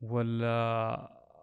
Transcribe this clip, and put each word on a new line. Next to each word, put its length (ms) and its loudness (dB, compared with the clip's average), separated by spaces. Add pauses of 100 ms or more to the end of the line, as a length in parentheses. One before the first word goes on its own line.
ولا 1200 0 (240)